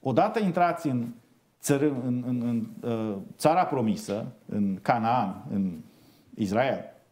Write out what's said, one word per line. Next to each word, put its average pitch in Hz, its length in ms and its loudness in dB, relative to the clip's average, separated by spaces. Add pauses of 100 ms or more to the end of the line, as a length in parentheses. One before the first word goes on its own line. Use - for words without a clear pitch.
odată 175 380 2
intrați 175 480 2
în 120 200 0 (540)
țărân-, 139 440 2
în, 123 220 -2
în, 123 140 -2 (400)
în, 113 100 -4
uh, 110 260 -2 (200)
țara 170 280 4
promisă, 107 600 -2 (200)
în 98 360 -2
Canaan, 113 640 0 (100)
în 95 240 -2 (580)
Israel 190 480 0 (280)